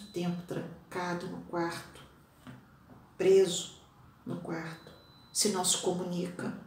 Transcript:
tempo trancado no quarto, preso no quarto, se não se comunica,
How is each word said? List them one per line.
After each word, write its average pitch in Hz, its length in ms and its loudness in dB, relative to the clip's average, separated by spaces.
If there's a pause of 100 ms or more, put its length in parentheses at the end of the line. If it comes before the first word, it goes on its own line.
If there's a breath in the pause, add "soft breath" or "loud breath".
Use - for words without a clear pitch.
(120)
tempo 175 340 -2
trancado 180 800 -6
no - 160 -8
quarto, - 600 -6 (1160)
preso 185 640 6 (420)
no 175 160 -4
quarto, 165 500 -8 (400)
se - 200 2
não 185 120 2
se - 160 2
comunica, - 880 -2